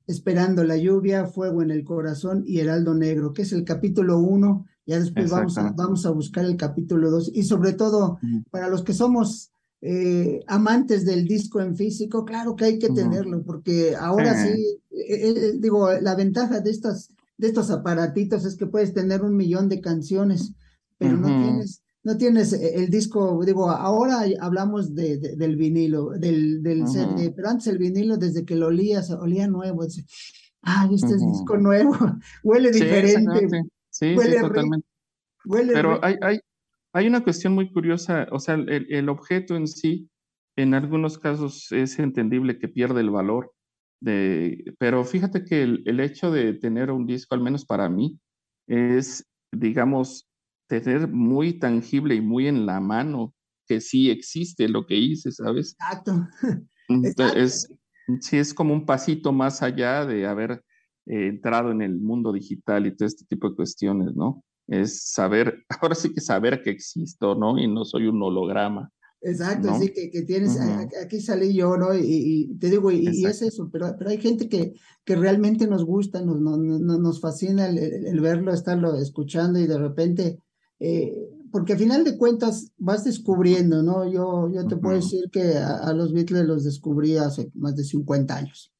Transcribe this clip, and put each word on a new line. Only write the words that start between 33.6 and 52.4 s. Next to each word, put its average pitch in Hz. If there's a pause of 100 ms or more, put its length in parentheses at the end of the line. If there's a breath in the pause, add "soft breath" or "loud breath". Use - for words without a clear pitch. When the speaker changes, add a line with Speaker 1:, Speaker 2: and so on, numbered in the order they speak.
Speaker 2:
Sí, -
sí, 180
Speaker 1:
huele 240
rico, 220
Speaker 2:
totalmente. 151 (560)
Speaker 1:
huele 240
Speaker 2:
Pero 160
Speaker 1:
rico. 165
Speaker 2:
hay, 190
hay, 202 (540)
hay 190
una 240
cuestión 180
muy 190
curiosa, 170
o 131
sea, 160
el, 147
el 143
objeto 180
en 156
sí, 160 (460)
en 135
algunos 156
casos 147
es 131
entendible 127
que -
pierde 123
el 107
valor, 104 (480)
de, 95 (160)
pero 123
fíjate 185
que 156
el, 120
el 120
hecho 143
de 120
tener 117
un 127
disco, 123
al 123
menos 139
para 101
mí, 117 (500)
es, 123 (260)
digamos, 127 (380)
tener 127
muy 135
tangible 127
y 110
muy 120